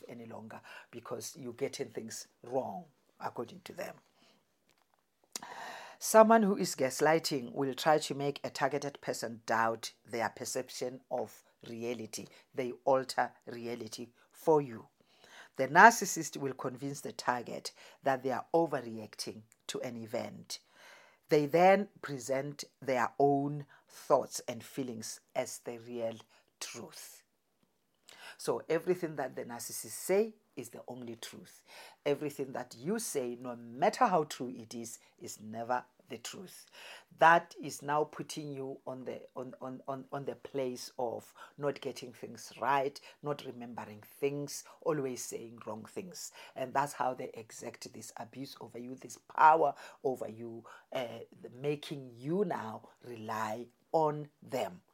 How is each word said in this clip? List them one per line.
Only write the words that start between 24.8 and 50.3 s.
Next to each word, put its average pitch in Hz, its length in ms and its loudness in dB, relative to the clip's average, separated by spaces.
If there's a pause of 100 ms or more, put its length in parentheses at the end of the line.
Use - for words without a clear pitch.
as 127 240 -4
the 120 200 -10
real 117 380 -6 (440)
truth. - 600 -14 (1160)
So 120 300 0
everything 170 480 0
that 135 200 -4
the 123 80 -6
narcissist 120 460 -10
say 214 440 2 (220)
is 120 140 -10
the - 180 -14
only 120 280 -10
truth. - 460 -16 (420)
Everything 143 480 -2
that - 260 -8
you 170 200 -2
say, 123 420 -4
no 127 160 -8
matter 127 500 2
how 180 180 4
true 135 300 -6
it 110 200 -12
is, 117 240 -10 (220)
is 117 200 -12
never 113 440 -2 (280)
the 117 60 -8
truth. - 480 -14 (520)
That 170 440 8
is - 200 -8
now 147 220 2
putting 151 480 -8
you 135 340 -8
on 131 180 -10
the, 120 160 -8 (160)
on, 127 240 -8
on, 131 280 -10
on, 135 240 -6
on 139 120 -6
the 127 100 -4
place 127 640 -6
of 113 340 -4 (240)
not 143 240 -2
getting 123 320 -8
things - 480 -12
right, 139 400 2 (220)
not 143 240 -4
remembering 113 560 -12 (180)
things, 143 440 -2 (180)
always 135 420 0
saying 117 420 -10
wrong 110 220 -10
things. - 440 -10 (240)
And 127 180 -4
that's 143 200 2
how 127 200 0
they 127 200 -8
exert - 600 -12
this - 240 -14
abuse 123 420 -12
over 117 180 -12
you, 123 220 -10
this 117 180 -14 (180)
power 156 380 10 (300)
over 127 240 -2
you, 113 360 -12 (280)